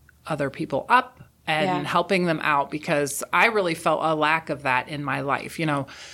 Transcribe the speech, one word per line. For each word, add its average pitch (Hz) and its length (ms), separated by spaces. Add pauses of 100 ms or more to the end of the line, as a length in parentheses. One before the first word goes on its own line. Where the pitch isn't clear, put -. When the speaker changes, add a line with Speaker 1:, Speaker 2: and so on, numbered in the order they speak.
(260)
Speaker 1:
other 143 240
people - 400
up 247 300 (260)
and 160 380
Speaker 2:
Yeah. - 0
Speaker 1:
helping 180 420
them 160 160
out, 143 300
because 147 600
I 175 140
really 196 300
felt 160 260
a 160 140
lack 156 340
of 139 140
that 127 260
in 147 140
my 139 180
life. - 380
You 160 80
know, 143 180 (280)